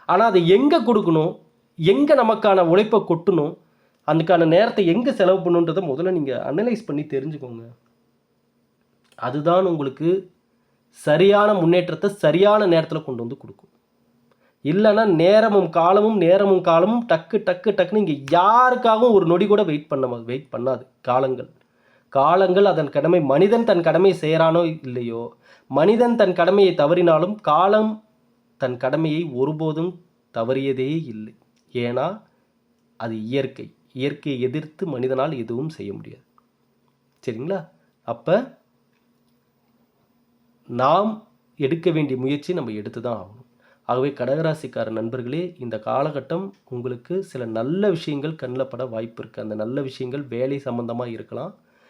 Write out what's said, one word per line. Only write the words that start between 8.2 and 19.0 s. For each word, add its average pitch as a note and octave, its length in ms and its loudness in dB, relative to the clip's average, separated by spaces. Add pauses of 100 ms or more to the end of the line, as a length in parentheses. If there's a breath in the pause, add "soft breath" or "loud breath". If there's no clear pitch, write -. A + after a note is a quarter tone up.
அதுதான் D3+ 500 0
உங்களுக்கு D3+ 420 -4 (840)
சரியான G3+ 640 4
முன்னேற்றத்தை F3 560 0
சரியான G3+ 560 4
நேரத்துல D#3+ 380 0
கொண்டு A#2 180 -8
வந்து A#2 140 -10
கொடுக்கும். - 340 -20 (920)
இல்லைன்னா G#3 420 2
நேரமும் G3 640 4
காலமும், G3 460 4
நேரமும் F#3+ 440 4
காலமும் F3+ 480 2
டக்கு, E3 300 -2
டக்கு, F3+ 320 -4
டக்குன்னு G3+ 340 0
இங்க D3+ 120 -2 (160)
யாருக்காகவும் A#3 800 4